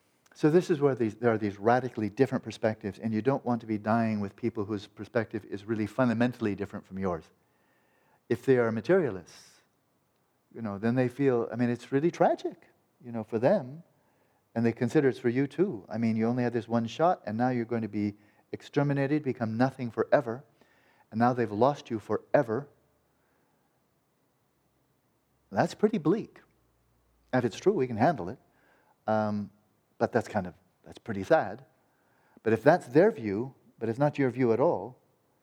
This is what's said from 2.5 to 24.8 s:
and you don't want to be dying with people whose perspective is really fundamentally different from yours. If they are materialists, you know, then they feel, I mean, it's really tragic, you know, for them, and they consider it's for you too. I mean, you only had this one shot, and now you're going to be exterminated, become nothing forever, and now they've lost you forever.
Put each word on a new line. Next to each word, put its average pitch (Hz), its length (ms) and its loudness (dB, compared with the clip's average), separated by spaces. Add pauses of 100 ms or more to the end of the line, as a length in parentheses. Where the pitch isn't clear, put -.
and 110 160 -4
you 107 80 -2
don't 135 240 0
want 120 160 -2
to 117 40 -16
be 110 120 -4
dying 110 420 0
with 98 160 -8
people 113 300 -4
whose 104 200 -6
perspective 107 640 -6
is 101 160 -10
really 107 220 -2
fundamentally 117 680 0
different 98 300 -10
from 95 140 -14
yours. 90 260 -4 (1040)
If 117 160 -4
they 131 140 4
are 113 140 2
materialists, 113 640 -2 (1120)
you - 80 -16
know, 101 180 -6
then 117 180 0
they 127 100 2
feel, 123 460 0
I - 20 -8
mean, 120 160 0
it's 120 220 -6
really 147 180 2
tragic, 285 500 0 (440)
you 120 80 -14
know, 113 100 -6
for 110 160 -4
them, 143 460 0 (680)
and 117 140 2
they 113 60 4
consider 135 360 2
it's 120 120 -2
for 123 80 0
you 131 180 0
too. 139 420 -4
I 110 100 -6
mean, 113 180 0
you 110 100 2
only 123 160 0
had 120 100 0
this 117 140 -4
one 113 220 -2
shot, 165 360 0
and 107 140 -6
now 123 120 0
you're 120 140 -2
going 113 180 -4
to 110 60 -6
be 104 260 -4 (360)
exterminated, 143 720 -2
become 117 340 -4
nothing 127 360 -2
forever, 123 500 0 (680)
and 107 80 -2
now 123 140 4
they've 117 180 0
lost 127 360 0
you 113 120 -4
forever. 113 640 0 (2750)